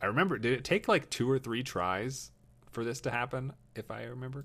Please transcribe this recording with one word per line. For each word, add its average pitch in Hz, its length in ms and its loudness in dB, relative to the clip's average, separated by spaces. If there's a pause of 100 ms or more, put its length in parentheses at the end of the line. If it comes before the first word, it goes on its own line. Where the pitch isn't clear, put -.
I 95 60 0
remember, 147 320 2
did 117 140 2
it 131 120 0
take, 208 240 2
like, 185 220 4
two 123 200 2
or 135 80 6
three 117 240 -2
tries 98 680 -2 (400)
for 113 120 -2
this 120 180 -2
to 127 100 0
happen, 127 400 -2 (240)
if 110 160 -8
I 113 120 -8
remember 127 400 -10